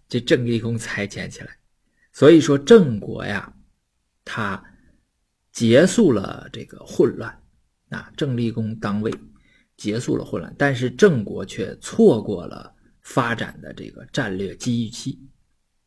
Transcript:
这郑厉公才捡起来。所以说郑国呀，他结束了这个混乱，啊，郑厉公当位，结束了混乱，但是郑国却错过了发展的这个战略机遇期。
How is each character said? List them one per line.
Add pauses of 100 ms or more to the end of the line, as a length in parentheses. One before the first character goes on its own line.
这
郑
厉
公
才
捡
起
来。 (640)
所
以
说
郑
国
呀， (680)
他 (920)
结
束
了
这
个
混
乱， (500)
啊，
郑
厉
公
当
位， (640)
结
束
了
混
乱，
但
是
郑
国
却
错
过
了 (300)
发
展
的
这
个
战
略
机
遇
期。 (680)